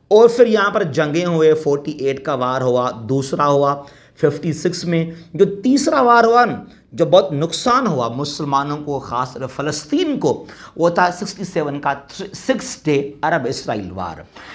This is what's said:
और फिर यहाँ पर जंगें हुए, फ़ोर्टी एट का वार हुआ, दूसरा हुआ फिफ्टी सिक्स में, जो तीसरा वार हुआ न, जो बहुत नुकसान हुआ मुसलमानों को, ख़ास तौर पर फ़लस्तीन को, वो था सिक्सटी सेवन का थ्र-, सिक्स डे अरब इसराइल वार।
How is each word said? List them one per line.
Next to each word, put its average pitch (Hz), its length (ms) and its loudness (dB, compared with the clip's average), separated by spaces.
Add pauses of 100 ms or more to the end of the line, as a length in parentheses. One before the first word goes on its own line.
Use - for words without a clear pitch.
(100)
और 226 180 8
फिर 233 180 6
यहाँ 208 240 2
पर 202 140 0
जंगें 151 400 -2
हुए, 160 300 4
फ़ोर्टी 143 480 -2
एट 135 220 -2
का 151 100 -2
वार 127 280 -2
हुआ, 123 280 2
दूसरा 131 540 -2
हुआ 143 420 2 (300)
फिफ्टी 151 360 0
सिक्स 170 320 -4
में, 165 320 -2 (200)
जो 185 80 4
तीसरा 269 580 2
वार 233 220 6
हुआ 233 200 6
न, - 220 -4 (280)
जो 160 120 0
बहुत 165 260 4
नुकसान 233 540 0
हुआ 127 220 0
मुसलमानों 143 680 -2
को, 147 240 -6
ख़ास 127 340 -6
तौर 127 60 -12
पर 131 60 -6
फ़लस्तीन 151 720 -4
को, 131 280 -2 (320)
वो 170 120 2
था 180 200 2
सिक्सटी 190 340 -10
सेवन 147 340 -4
का 143 160 -2
थ्र-, - 400 -14
सिक्स - 500 -4
डे 139 400 -2
अरब 156 220 0
इसराइल 110 440 -6
वार। 90 360 -10 (280)